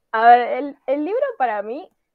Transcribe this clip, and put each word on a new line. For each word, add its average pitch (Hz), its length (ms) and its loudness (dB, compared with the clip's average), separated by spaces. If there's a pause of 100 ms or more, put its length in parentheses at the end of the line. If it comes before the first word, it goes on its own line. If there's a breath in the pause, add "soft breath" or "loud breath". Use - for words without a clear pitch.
(120)
A 226 160 4
ver, 240 120 8 (180)
el, 277 180 -10 (100)
el 294 180 -4
libro 453 200 -4 (140)
para 220 240 -4
mí 262 280 -8 (240)